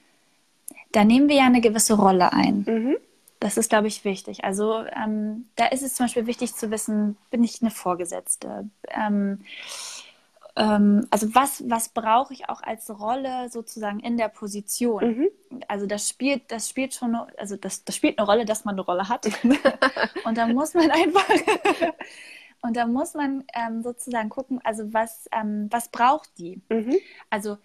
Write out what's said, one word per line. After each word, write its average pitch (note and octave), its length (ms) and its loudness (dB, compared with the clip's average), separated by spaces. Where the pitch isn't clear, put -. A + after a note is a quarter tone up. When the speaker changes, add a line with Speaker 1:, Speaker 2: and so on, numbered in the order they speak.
Speaker 1:
da G#3+ 120 6
nehmen B3 260 8
wir D4 60 4
ja C4+ 100 6
eine B3 160 6
gewisse A3 340 4
Rolle F#3 380 6
ein. G3+ 340 2
Speaker 2:
Mhm. A3+ 300 0
Speaker 1:
Das G#3 160 0
ist, A3+ 120 0
glaub G#3+ 160 4
ich, G#3+ 200 -6
wichtig. G3 400 -6
Also, G#3+ 400 -2
ähm, G#3+ 600 -4
da B3 100 4
ist C4+ 160 -2
es C4 120 -6
zum B3+ 100 0
Beispiel A#3 200 -2
wichtig A#3+ 300 -4
zu G#3+ 160 -6
wissen, G#3 460 -2
bin A#3 120 2
ich - 180 -2
eine A3+ 80 2
Vorgesetzte? F#3 1000 -6
Ähm, G3+ 560 -2
ähm, G#3 560 4
also G#3+ 240 0
was, C#4 340 2
was A3+ 200 -2
brauche A#3 440 0
ich - 160 -14
auch - 140 -10
als - 260 -10
Rolle B3 600 -6
sozusagen G#3+ 500 -8
in A#3 180 -4
der A3 120 0
Position? G#3 760 -4
Speaker 2:
Mhm. A#3+ 220 2
Speaker 1:
Also G3+ 180 -4
das G#3 220 -4
spielt, C4+ 420 -2
das A3+ 200 -8
spielt C4 240 -4
schon, A#3 200 -4
also G3 200 -8
das, - 260 -10
das G3 120 -6
spielt - 220 0
eine G#3+ 80 0
Rolle, G#3+ 200 4
dass G#3+ 180 -4
man G3+ 120 -4
eine F#3+ 60 -4
Rolle F3+ 280 -2
hat. A#3+ 180 -4
<laughs> - 480 0
Und A3+ 140 -2
da A#3 100 2
muss C4+ 260 0
man E4 160 6
einfach, E4+ 400 4
<laughs> - 1300 -2
und A#3 140 -4
da A#3+ 120 0
muss C4 260 -2
man, C4+ 300 -4
ähm, A3+ 300 -6
sozusagen A#3 460 -6
gucken, C4 340 -6
also A3 280 -4
was, A3+ 400 -4
ähm, G#3 380 -4
was A#3 200 -4
braucht C4 400 0
die? F3+ 300 -14
Speaker 2:
Mhm. A3+ 260 0
Speaker 1:
Also G#3 360 -4